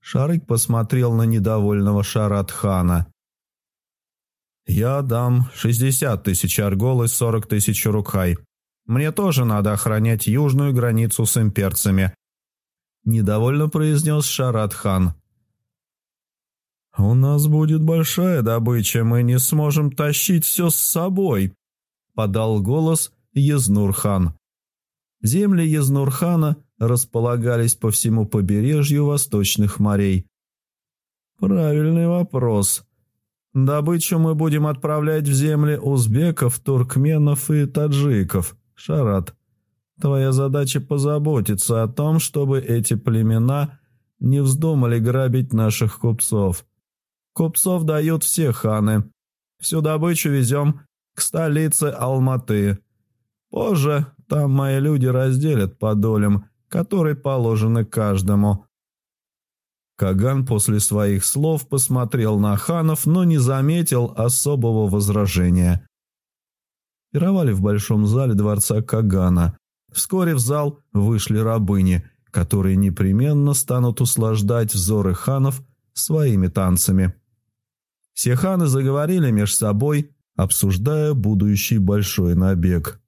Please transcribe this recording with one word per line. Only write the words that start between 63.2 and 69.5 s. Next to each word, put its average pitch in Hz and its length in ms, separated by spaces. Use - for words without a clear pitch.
не 165 140
заметил 135 800
особого 117 720
возражения. 90 960
Пировали 170 400
в 95 100
большом 104 460
зале 120 260
дворца 107 480
Кагана. 92 760